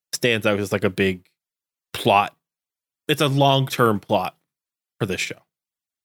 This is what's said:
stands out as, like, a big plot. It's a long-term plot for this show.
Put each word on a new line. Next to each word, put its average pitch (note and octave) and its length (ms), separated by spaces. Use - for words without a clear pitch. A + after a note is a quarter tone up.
stands A2+ 340
out G#2 140
as, G2+ 120
like, G2+ 120
a G2+ 60
big F#2+ 380
plot. G2+ 420
It's D3+ 140
a D3+ 80
long-term C3+ 720
plot F#2 360
for A#2 60
this F#2 160
show. - 180